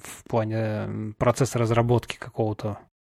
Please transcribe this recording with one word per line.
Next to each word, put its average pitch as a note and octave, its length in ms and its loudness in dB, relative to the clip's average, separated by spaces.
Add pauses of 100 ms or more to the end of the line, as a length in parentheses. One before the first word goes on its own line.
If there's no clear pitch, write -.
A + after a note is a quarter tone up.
в - 240 -18
плане, A2 280 0
м, G#2+ 640 -4
процесса A#2+ 400 2
разработки A#2 580 2
какого-то. G#2+ 600 -4 (400)